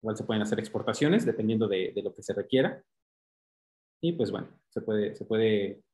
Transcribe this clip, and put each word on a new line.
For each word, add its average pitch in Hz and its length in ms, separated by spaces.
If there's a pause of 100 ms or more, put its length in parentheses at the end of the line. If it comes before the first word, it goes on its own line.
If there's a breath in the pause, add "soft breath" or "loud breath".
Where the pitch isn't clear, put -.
Igual 110 140
se 110 80
pueden 110 160
hacer 107 180
exportaciones 147 680
dependiendo 110 420
de, 95 260
de 101 80
lo 98 120
que - 80
se 101 100
requiera. 127 500 (1200)
Y 170 100
pues 160 180
bueno, - 180 (220)
se 113 100
puede, 107 340
se 113 120
puede 107 560 (120)